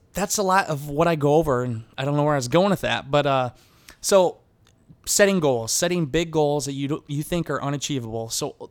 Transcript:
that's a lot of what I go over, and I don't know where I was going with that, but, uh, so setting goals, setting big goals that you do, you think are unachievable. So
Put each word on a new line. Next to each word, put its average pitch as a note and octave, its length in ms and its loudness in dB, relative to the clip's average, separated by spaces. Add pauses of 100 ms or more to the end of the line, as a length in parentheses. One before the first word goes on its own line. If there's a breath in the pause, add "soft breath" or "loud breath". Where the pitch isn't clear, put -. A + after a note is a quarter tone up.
(120)
that's G3 260 -4
a G#3 40 -2
lot F#3+ 240 2
of D3 220 -6
what D3+ 200 2
I E3+ 60 2
go D3 220 2
over, C#3+ 260 2
and A#2 220 -6 (120)
I C3+ 80 -6
don't C#3+ 120 0
know D3 80 2
where D3+ 100 2
I C#3+ 40 0
was B2 100 -4
going F3+ 220 4
with F3 120 0
that, A#2 280 -4
but, D3 160 2
uh, C3 240 0 (500 loud breath)
so F#3 380 4 (680)
setting G3 340 4
goals, A#2+ 320 0
setting F3 320 0
big D#3+ 280 -2
goals D3 340 0
that C#3+ 60 -6
you C#3 160 -4
do, D3+ 180 -6
you C#3+ 160 -6
think E3+ 260 -4
are C#3+ 140 -4
unachievable. A#2+ 680 -6
So - 420 -8